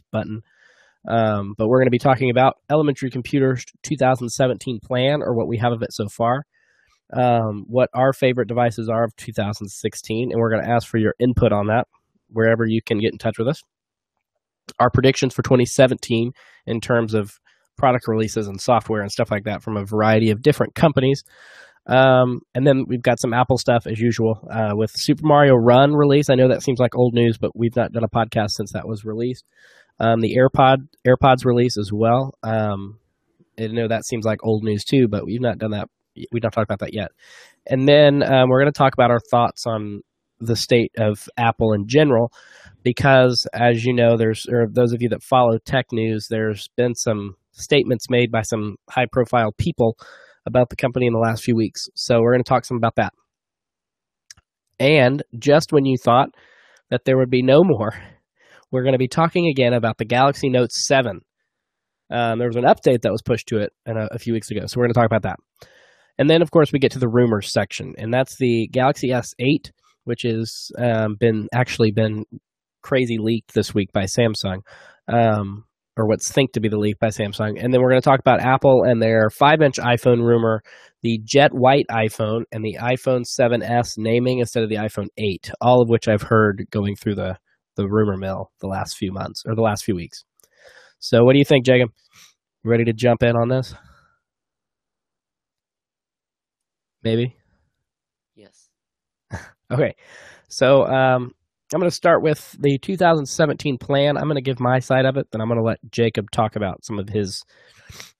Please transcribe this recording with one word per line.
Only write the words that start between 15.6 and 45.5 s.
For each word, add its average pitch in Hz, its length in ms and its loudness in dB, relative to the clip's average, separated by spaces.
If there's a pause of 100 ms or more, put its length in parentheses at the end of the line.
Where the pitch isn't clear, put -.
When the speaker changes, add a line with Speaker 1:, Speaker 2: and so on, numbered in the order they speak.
Speaker 1:
seventeen 123 640 0 (340)
in 110 140 -4
terms 117 340 -2
of 104 240 -4 (380)
product 123 320 0
releases 110 400 -4
and 98 140 -14
software 110 400 0
and 101 100 -8
stuff - 180 -4
like 101 140 -4
that 104 180 -8
from 110 140 -8
a 101 80 -6
variety 107 480 2
of 107 100 -4
different - 320 0
companies. 139 520 0 (600)
Um, 127 540 4 (160)
and 131 100 0
then 131 220 4
we've 127 140 -4
got 120 180 0
some 120 140 -2
Apple 123 240 2
stuff 120 300 0
as 110 120 -8
usual, 113 500 -2
uh, 110 240 -2
with 110 220 -2
Super 156 320 -2
Mario 143 280 6
Run 123 360 6
release. 147 380 2
I 135 60 4
know 127 120 4
that 127 160 0
seems 123 160 -2
like 123 160 0
old 123 180 2
news, 117 240 2
but - 160 -4
we've 117 220 -4
not 113 160 -2
done 113 140 -2
a - 20 -8
podcast 110 440 -2
since 101 200 -8
that - 160 -10
was 107 160 -10
released. 117 400 -8 (560)
Um, 113 220 2
the 113 140 -2
AirPod, 131 520 4 (200)
AirPods 127 380 4
release 120 320 2
as 104 160 -6
well. 117 480 0
Um, 107 560 -6 (600)
I 110 80 -6
know 113 200 -4
that 110 180 -4
seems 113 200 -6
like 107 180 -2
old 110 200 0
news 107 200 -2
too, 131 240 2
but 101 160 -4
we've 113 160 -8
not 120 200 -4
done 110 100 -6
that. 104 180 -6 (440)
We've 117 100 -4
not 113 100 -2
talked 110 160 -2
about 101 120 -6
that - 160 -10
yet. 101 160 -8 (560)
And 135 200 0
then, 143 360 6
um, 131 260 4
we're 131 100 4
gonna 143 120 2
talk 135 220 2
about 120 180 4
our 120 80 2 (100)
thoughts 120 380 0
on 107 340 -6 (380)
the 113 160 -2
state 117 420 0
of 107 400 -2
Apple 117 360 0
in 101 140 -4
general, 123 460 2 (480)
because 127 720 2
as 117 320 2
you 127 80 0
know, 117 240 4
there's, 110 320 -2
or 120 180 0
those 120 260 0
of 117 80 -6
you 120 80 -2
that 110 120 -6
follow 120 380 2